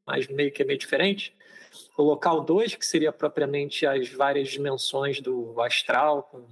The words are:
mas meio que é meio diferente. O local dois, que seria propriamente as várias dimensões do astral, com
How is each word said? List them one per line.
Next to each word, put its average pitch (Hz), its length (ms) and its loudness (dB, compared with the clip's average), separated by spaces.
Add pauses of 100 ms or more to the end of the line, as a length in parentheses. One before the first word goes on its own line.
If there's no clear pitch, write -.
mas 139 200 -2
meio 143 240 0
que 143 120 -4
é - 20 2
meio 135 140 0
diferente. - 580 -2 (600)
O 151 60 4
local 151 380 4
dois, 180 340 2
que - 100 -8
seria 156 280 2
propriamente 143 720 -2
as 135 220 0
várias 139 400 0
dimensões 139 720 -2
do 120 400 -4
astral, 135 640 2
com 123 280 -20